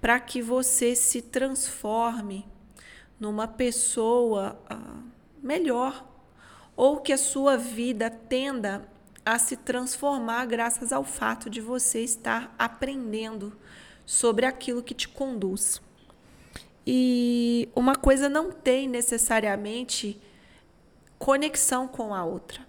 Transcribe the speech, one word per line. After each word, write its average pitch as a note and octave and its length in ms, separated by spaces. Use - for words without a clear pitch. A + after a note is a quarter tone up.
pra A#3 180
que B3 220
você B3 540
se - 260
transforme A3+ 1200
numa G#3+ 280
pessoa, A3+ 1120
ah, - 300
melhor, C#4 640
ou C#4+ 220
que C#4+ 160
a C4+ 40
sua C4+ 400
vida A#3 520
tenda A#3 760
a A3+ 140
se B3 160
transformar B3+ 920
graças A#3 460
ao C4+ 120
fato A3+ 460
de A3 120
você A#3 400
estar A#3 580
aprendendo A3 1000
sobre A#3 400
aquilo B3+ 380
que B3 100
te - 140
conduz. G#3 760
E A#3+ 880
uma C4 200
coisa C4+ 340
não D#4 220
tem C4+ 360
necessariamente A3 1300
conexão C4+ 720
com A3+ 260
a F#3 100
outra E3+ 460